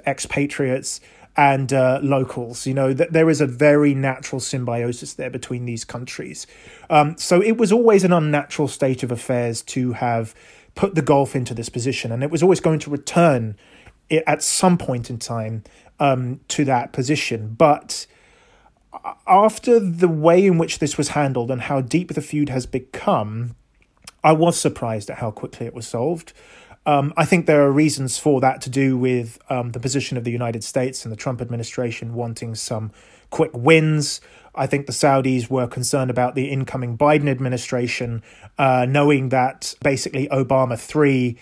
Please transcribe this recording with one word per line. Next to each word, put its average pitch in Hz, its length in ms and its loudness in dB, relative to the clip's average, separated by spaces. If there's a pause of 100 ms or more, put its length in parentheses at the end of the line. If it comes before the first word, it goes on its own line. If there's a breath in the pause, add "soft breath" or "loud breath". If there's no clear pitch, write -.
expatriates 143 920 -4 (360 soft breath)
and, 135 360 4
uh, 131 300 2
locals. 127 640 -2
You 135 80 -4
know, 135 200 0
th-, 165 160 0
there 160 180 6
is 151 120 4
a 147 60 2
very 147 480 4
natural 135 460 -4
symbiosis 120 760 -6
there 131 160 -8
between 123 360 -8
these 117 180 -8
countries. - 640 -12 (440 loud breath)
Um, 151 280 4
so 180 240 4
it 226 160 2
was 220 120 2
always 220 320 6
an 180 100 4
unnatural 151 540 0
state 131 360 -2
of 123 100 -4
affairs 120 500 -4
to 127 300 -4
have 117 420 -4 (400 soft breath)
put 196 200 -2
the 156 80 0
Gulf 139 340 2
into 123 180 -6
this 113 140 -8
position, 123 420 -4
and 120 140 -4
it 151 60 -4
was 165 120 0
always 180 180 4
going 160 200 2
to 147 100 -10
return 139 640 0 (540 soft breath)
i-, 156 160 2
at 151 160 0
some 180 360 2
point 123 320 -6
in 120 80 -8
time, 113 440 -6 (380 soft breath)
um, 131 480 0
to - 160 0
that 131 280 0
position. 120 640 -4
But - 500 2 (880 soft breath)
a-, - 220 -12 (140)
after 214 500 6
the 175 300 0
way 170 360 4
in 180 140 4
which - 220 -2
this - 180 -2
was 147 120 -2
handled 135 420 -2
and 120 100 -6
how 139 200 -2
deep 160 320 -2
the 151 80 -4
feud 147 260 -2
has 127 180 -4
become, 120 880 -4 (720)
I 156 80 8
was 170 260 2
surprised 113 500 -4
at - 100 -12
how 117 120 -4
quickly - 360 -12
it 117 80 -12
was 113 120 -14
solved. 156 460 -4 (540 loud breath)
Um, 143 320 2
I 160 80 4
think 175 180 2
there 147 200 6
are 139 80 4
reasons 139 460 0
for 139 220 2
that 131 220 0
to - 80 -10
do 135 260 0
with, 123 420 -2 (120)
um, 120 220 -4
the 117 80 -10
position 127 360 -4
of 117 80 -6
the 120 60 -4
United 117 340 -6
States 131 400 -4
and 113 80 -10
the 107 40 -10
Trump 127 260 -8
administration 117 720 -8
wanting 117 400 -8
some 107 380 -8 (360 soft breath)
quick - 240 -2
wins. 156 680 2 (320 soft breath)
I 135 120 -2
think 139 200 -2
the 123 60 -8
Saudis 131 580 2
were 127 160 0
concerned 127 440 -2
about 123 240 0
the 143 120 -2
incoming 131 500 -6
Biden 147 320 4
administration, 123 920 -4 (340 loud breath)
uh, 127 320 2
knowing 143 400 4
that 127 540 -2
basically 139 460 -2
Obama 131 520 0
three 131 600 2